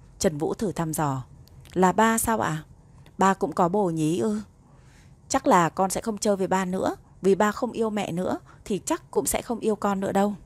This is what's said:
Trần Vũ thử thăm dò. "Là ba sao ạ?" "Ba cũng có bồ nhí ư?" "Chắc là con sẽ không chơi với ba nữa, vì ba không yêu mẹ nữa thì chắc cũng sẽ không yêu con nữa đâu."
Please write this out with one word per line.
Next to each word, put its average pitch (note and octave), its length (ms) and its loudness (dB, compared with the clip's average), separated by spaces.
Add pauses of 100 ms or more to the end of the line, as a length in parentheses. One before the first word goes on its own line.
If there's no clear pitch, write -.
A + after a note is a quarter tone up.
(180)
Trần D3+ 200 0
Vũ D3 160 -2
thử - 180 -4
thăm D#3+ 200 -4
dò. C#3 320 -2 (480)
"Là F3+ 200 4
ba A3+ 260 2
sao A3 220 0
ạ?" D#3 240 -2 (540)
"Ba F#3+ 160 4
cũng F#3+ 180 -2
có F3 160 2
bồ F#3+ 220 0
nhí D#3+ 280 0
ư?" G#3+ 220 -2 (880)
"Chắc - 180 -2
là F3+ 220 6
con F#3 220 -2
sẽ F#3 100 -4
không G#3 180 -4
chơi G3+ 180 0
với F#3 100 -2
ba F#3 180 0
nữa, F#3 320 -2 (260)
vì G3 120 4
ba G#3 180 2
không A3+ 200 -6
yêu A3 180 -2
mẹ G#3 220 -4
nữa F#3 260 -2 (260)
thì G3 220 -4
chắc - 240 -4
cũng D#3+ 160 0
sẽ - 160 -2
không A3+ 180 -6
yêu G#3 160 0
con G3+ 240 -2
nữa F#3+ 120 -2
đâu." G3 220 2 (120)